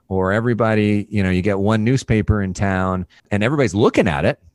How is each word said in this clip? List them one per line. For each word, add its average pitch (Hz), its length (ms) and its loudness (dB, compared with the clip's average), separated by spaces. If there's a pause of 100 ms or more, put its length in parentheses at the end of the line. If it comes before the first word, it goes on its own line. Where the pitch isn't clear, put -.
or 92 240 -2
everybody, 107 800 0
you 104 120 -2
know, 92 80 0
you 90 120 0
get 98 180 0
one 107 240 0
newspaper 110 580 0
in 95 120 -4
town 92 520 -2 (240)
and 104 140 -2
everybody's 131 320 0
looking 180 320 2
at 73 180 -2
it, 143 140 -2 (160)